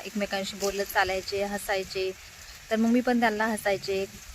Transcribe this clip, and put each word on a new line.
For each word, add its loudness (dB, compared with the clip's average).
एकमेकांशी -4
बोलत -2
चालायचे, 2
हसायचे. -2
तर 2
मग 6
मी 6
पण 2
त्यांना 4
हसायचे, 0